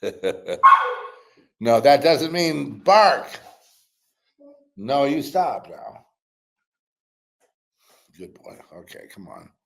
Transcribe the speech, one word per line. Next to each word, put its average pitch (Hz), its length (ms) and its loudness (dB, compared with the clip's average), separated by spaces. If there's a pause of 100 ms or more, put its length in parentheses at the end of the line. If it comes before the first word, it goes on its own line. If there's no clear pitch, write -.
<laughs> 92 580 -8 (1040)
No, 117 160 2
that 143 240 4
doesn't 160 300 0
mean 151 460 -4
bark. 190 600 2 (1400)
No, 131 300 -4
you 147 160 -2
stop 160 480 -6
now. - 360 -20 (2000)
Good 92 160 -20
boy. - 240 -20 (220)
Okay, - 340 -20
come 98 160 -20
on. 85 200 -20 (160)